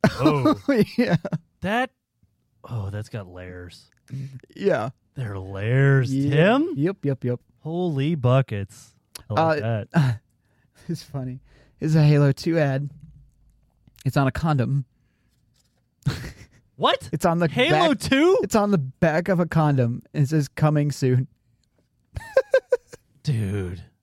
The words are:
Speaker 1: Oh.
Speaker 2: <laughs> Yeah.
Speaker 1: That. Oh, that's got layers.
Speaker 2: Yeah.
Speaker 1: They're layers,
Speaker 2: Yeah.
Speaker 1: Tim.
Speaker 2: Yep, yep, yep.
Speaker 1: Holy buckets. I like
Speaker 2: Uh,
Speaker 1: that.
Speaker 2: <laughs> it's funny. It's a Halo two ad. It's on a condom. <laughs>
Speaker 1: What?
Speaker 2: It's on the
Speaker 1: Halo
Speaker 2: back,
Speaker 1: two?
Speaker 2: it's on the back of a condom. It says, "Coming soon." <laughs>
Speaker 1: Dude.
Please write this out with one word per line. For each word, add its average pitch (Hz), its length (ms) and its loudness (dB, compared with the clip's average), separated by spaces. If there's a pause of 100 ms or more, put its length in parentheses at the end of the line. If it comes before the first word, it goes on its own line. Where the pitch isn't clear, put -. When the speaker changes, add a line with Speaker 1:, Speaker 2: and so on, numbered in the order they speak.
(180)
Speaker 1:
Oh. 147 500 2
Speaker 2:
<laughs> 240 300 0
Yeah. 226 180 0 (460)
Speaker 1:
That. 233 280 -4 (760)
Oh, 101 220 -8
that's 104 180 -10
got 101 200 -12
layers. 90 600 -18 (640)
Speaker 2:
Yeah. 139 360 -2 (240)
Speaker 1:
They're 104 240 -8
layers, 123 760 2
Speaker 2:
Yeah. 143 440 2
Speaker 1:
Tim. 330 180 -2
Speaker 2:
Yep, 170 280 -2
yep, 139 200 -4
yep. 123 160 -4 (200)
Speaker 1:
Holy 160 560 -2
buckets. 123 760 -2 (380)
I - 40 -4
like 156 280 2
Speaker 2:
Uh, 113 220 -2 (100)
Speaker 1:
that. 131 260 2 (340)
Speaker 2:
<laughs> - 340 -20
it's 170 160 -8
funny. 127 360 -10 (400)
It's 156 140 0
a 160 80 6
Halo 147 300 6
two 165 260 -2
ad. 139 320 -2 (1120)
It's 131 120 -2
on 139 100 2
a 131 60 0
condom. 139 520 -2 (1200)
<laughs> - 60 -2 (680)
Speaker 1:
What? 269 320 -2
Speaker 2:
It's - 140 -6
on 165 140 2
the 165 100 0
Speaker 1:
Halo 302 460 2
Speaker 2:
back, - 60 -6
Speaker 1:
two? 330 420 4
Speaker 2:
it's - 120 -6
on 208 160 2
the 202 60 4
back 156 520 0
of 180 120 2
a 170 60 2
condom. 139 560 2 (100)
It 147 140 0
says, 147 200 0
"Coming 147 460 0
soon." 131 340 0 (880)
<laughs> - 1080 -4
Speaker 1:
Dude. 98 600 -4 (200)